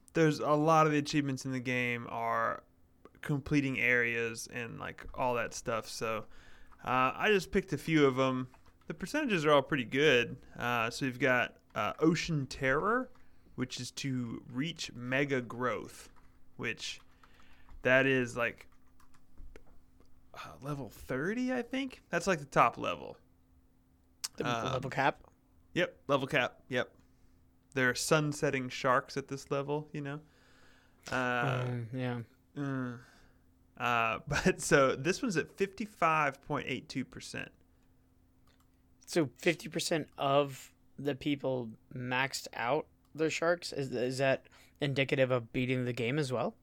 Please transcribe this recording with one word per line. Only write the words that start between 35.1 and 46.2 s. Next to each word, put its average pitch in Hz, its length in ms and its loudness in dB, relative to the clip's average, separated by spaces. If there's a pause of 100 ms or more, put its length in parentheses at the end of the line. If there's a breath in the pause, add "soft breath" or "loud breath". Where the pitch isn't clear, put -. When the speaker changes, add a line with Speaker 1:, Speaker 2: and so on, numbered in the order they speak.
Speaker 1:
one's 220 140 0
at - 160 0
fifty-five 160 880 0
point 143 260 -4
eight 123 200 -6
two 127 160 -6
percent. - 460 -12 (1500)
Speaker 2:
So 156 240 2 (100)
fifty 165 300 0
percent 156 480 -2
of 143 560 2 (260)
the 139 160 -2
people 131 560 -2 (240)
maxed 127 600 -2
out 131 320 0 (280)
their 156 160 0
sharks? 175 440 0
Is, 135 180 -4
is 127 260 0
that 135 300 0 (320 soft breath)
indicative 135 500 2
of 120 220 -2
beating 127 320 0
the 123 80 -2
game 120 260 0
as 131 140 -2